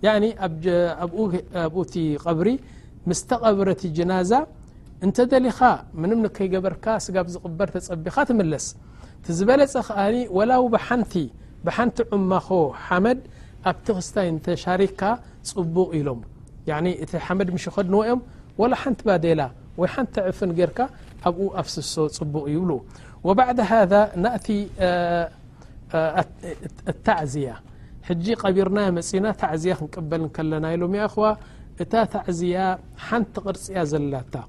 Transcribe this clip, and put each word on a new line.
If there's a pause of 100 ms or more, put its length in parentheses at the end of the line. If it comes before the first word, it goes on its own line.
ያኒ (120)
ኣብ
ጀ-፣ (300)
ኣብኡ፣ (380)
ኣብኡ
እቲ (240)
ቐብሪ (540)
ምስ
ተቐብረ
እቲ (100)
ጅናዛ (720)
እንተ (100)
ደሊኻ (320)
ምንም
ንከይገበርካ (120)
ስጋብ
ዝቕበር
ተጸቢኻ
ትምለስ። (480)
እቲ
ዝበለጸ (100)
ኸኣኒ (120)
ወላው
ብሓንቲ፣ (460)
ብሓንቲ (100)
ዑማኾ (300)
ሓመድ (400)
ኣብቲ
ክስታይ
እንተሻሪክካ (400)
ጽቡቕ
ኢሎም። (460)
ያኒ (100)
እቲ
ሓመድ
ምስ
ይኸድንዎ
እዮም፣ (360)
ወላ
ሓንቲ
ባዴላ (340)
ወይ
ሓንቲ
ዕፍን
ጌርካ (400)
ኣብኡ (120)
ኣፍስሶ (140)
ጽቡቕ
ይብሉ። (520)
ወባዕድ
ሃذا (140)
ናእቲ፣ (300)
እ፣ (1000)
እ፣ (160)
ኣት-፣ (480)
ኣታዕዝያ። (560)
ሕጂ (100)
ቐቢርና (120)
መጺና
ታዕዝያ
ክንቅበል
እንከለና
ኢሎም፣
ያ
እኽዋ፣ (480)
እታ (140)
ታዕዝያ (420)
ሓንቲ
ቅርጺ
እያ
ዘላታ። (140)